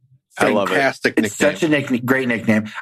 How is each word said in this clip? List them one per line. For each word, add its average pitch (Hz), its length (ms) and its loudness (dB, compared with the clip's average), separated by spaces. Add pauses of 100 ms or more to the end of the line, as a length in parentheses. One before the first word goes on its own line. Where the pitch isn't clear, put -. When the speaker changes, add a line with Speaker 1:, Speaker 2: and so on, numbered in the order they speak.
(380)
Speaker 1:
I 107 120 0
love 101 200 0
it. 92 40 0
Speaker 2:
fantastic 131 440 0
Speaker 3:
It's 110 220 -2
Speaker 2:
nickname. 147 160 2
Speaker 3:
such - 80 -2
a 165 60 2
nick-, 131 360 0
great 131 220 0
nickname. 107 420 0 (120)